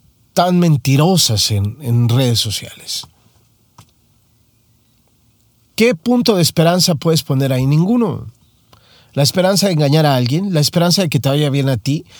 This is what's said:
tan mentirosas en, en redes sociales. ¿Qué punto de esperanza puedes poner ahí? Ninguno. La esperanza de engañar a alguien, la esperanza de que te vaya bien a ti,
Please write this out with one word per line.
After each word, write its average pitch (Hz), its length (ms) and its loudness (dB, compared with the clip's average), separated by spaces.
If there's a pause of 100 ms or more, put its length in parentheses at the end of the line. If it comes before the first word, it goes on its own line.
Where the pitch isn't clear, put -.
(340)
tan 180 260 2
mentirosas 147 920 2
en, 101 300 -4
en 120 260 0
redes 120 320 0
sociales. - 640 -10 (2750)
¿Qué 233 200 2
punto 240 400 0
de 175 60 2
esperanza 170 540 2
puedes 160 280 -2
poner 135 300 -2
ahí? 127 120 0
Ninguno. 170 640 0 (840)
La 139 100 0
esperanza 185 440 0
de 185 60 -2
engañar 151 320 2
a 139 100 2
alguien, 151 380 -2
la 151 60 0
esperanza 170 420 0
de 170 80 -2
que 127 120 -2
te 135 80 -2
vaya 147 200 0
bien 135 200 0
a 127 80 0
ti, 139 280 -6 (140)